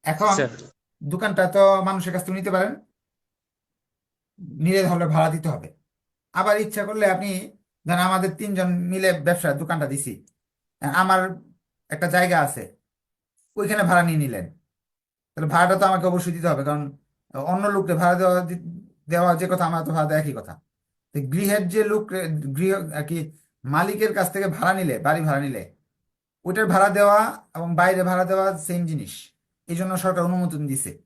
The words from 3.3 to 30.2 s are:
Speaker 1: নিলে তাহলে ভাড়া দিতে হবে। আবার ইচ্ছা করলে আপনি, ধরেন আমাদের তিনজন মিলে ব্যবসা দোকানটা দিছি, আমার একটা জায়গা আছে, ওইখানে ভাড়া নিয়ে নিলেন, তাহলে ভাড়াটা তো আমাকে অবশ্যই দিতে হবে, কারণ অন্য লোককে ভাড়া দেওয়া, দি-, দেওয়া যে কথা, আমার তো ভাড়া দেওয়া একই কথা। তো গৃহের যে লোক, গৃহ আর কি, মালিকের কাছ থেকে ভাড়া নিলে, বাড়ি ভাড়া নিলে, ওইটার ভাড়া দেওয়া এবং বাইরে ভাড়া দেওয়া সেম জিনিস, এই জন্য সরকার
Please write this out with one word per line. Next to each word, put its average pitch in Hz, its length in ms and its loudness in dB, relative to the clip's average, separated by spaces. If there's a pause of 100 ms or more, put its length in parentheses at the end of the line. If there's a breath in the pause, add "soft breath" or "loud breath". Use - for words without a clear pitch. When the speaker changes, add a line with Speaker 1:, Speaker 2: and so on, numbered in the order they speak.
Speaker 1:
নিলে 190 220 2
তাহলে 175 280 0
ভাড়া 160 200 4
দিতে 160 200 -4
হবে। - 140 -12 (680)
আবার 196 200 2 (100)
ইচ্ছা 208 240 -6
করলে 214 160 0 (100)
আপনি, 190 160 -4 (560)
ধরেন 175 220 0
আমাদের 190 220 2 (100)
তিনজন 190 280 -2 (240)
মিলে 190 180 2 (160)
ব্যবসা 175 220 0 (140)
দোকানটা 160 300 -2
দিছি, 139 200 -6 (920)
আমার 190 180 4 (760)
একটা 175 200 -4
জায়গা 180 220 4 (100)
আছে, 117 180 -8 (920)
ওইখানে 208 320 0
ভাড়া 175 200 6
নিয়ে 160 160 2
নিলেন, 104 220 -6 (840)
তাহলে 156 240 -6
ভাড়াটা 175 260 6
তো 196 100 6
আমাকে 185 200 0
অবশ্যই 175 260 -2
দিতে 170 160 -2
হবে, - 160 -2
কারণ 147 140 -2 (680)
অন্য 185 120 -2 (100)
লোককে 180 260 0
ভাড়া 175 200 4
দেওয়া, 185 140 4 (140)
দি-, 160 160 -10 (480)
দেওয়া 175 180 4 (100)
যে 180 120 -2
কথা, 180 160 0
আমার 165 180 -2
তো - 100 -4
ভাড়া 151 120 0
দেওয়া 156 140 2
একই 147 160 -6
কথা। 95 160 -16 (580)
তো 147 60 -4 (140)
গৃহের 202 300 0 (100)
যে 214 180 2
লোক, 214 140 0 (520)
গৃহ 190 160 2 (260)
আর 147 120 -4
কি, 170 80 -4 (460 soft breath)
মালিকের 202 540 0
কাছ 185 160 0
থেকে 196 120 -2 (100)
ভাড়া 180 220 0
নিলে, 160 160 -2 (120)
বাড়ি 156 200 2
ভাড়া 143 200 0
নিলে, 120 160 -6 (840)
ওইটার 196 260 0
ভাড়া 190 240 6
দেওয়া 202 220 8 (380)
এবং 165 120 -8 (120)
বাইরে 185 300 4
ভাড়া 185 200 2
দেওয়া 190 160 2 (200)
সেম 175 240 -4
জিনিস, 123 220 -8 (560)
এই 170 120 -4
জন্য 185 120 -4 (120)
সরকার 180 240 0